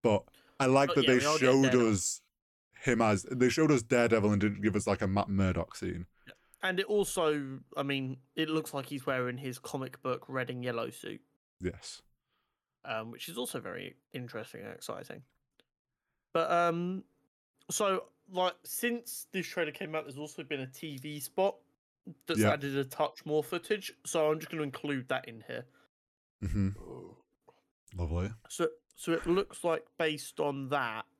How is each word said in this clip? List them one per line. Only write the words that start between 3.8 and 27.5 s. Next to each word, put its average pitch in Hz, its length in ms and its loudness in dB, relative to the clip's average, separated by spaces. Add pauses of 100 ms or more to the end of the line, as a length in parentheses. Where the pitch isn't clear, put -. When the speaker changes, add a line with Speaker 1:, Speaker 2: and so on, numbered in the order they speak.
Speaker 2:
Daredevil 113 500 4
and 101 80 4
didn't 101 200 2
give 101 160 2
us, 104 100 0
like, 101 160 2
a 104 60 0
Matt 98 200 2
Murdock 92 460 0
scene. 87 320 -6 (200)
Speaker 1:
Yeah. - 80 -20 (280)
And 185 160 0
it 190 80 -2
also, 151 720 0 (160)
I 147 60 -2
mean, 135 360 -2 (180)
it 160 140 0
looks 156 240 -2
like 135 120 -4
he's 139 200 -8
wearing 127 320 -2
his 131 200 -8
comic - 440 -8
book 127 260 -4
red 131 220 -4
and 123 120 -6
yellow 120 280 -4
suit. - 320 -12 (380)
Speaker 2:
Yes. - 420 -8 (840)
Speaker 1:
Um, 110 260 -6
which - 180 -14
is 170 80 -12
also 240 220 -6
very 92 380 -10 (160)
interesting 120 500 -10
and 107 100 -12
exciting. - 500 -12 (1080)
But, 165 200 2
um, 175 500 2 (680)
so, 196 360 0 (260)
like, 180 320 0
since - 680 -4
this 185 160 -4
trailer 156 240 -2
came 151 240 -8
out, 156 80 -2
there's 139 140 -12
also 151 260 -10
been 135 160 -6
a 131 80 -6
T 143 300 -12
V 147 200 -10
spot 190 380 0 (720)
that's 175 100 0
Speaker 2:
Yeah. 107 140 6
Speaker 1:
added 139 240 -2
a 139 80 0
touch - 420 -4
more 151 160 2
footage. 180 500 -4 (120)
So 156 260 2
I'm 156 80 2
just 156 140 -12
gonna 160 100 -4
include 135 460 -6
that 131 180 -4
in 117 220 -16
here. 123 180 -10 (800)
Speaker 2:
Mm-hmm. 95 260 0 (1300)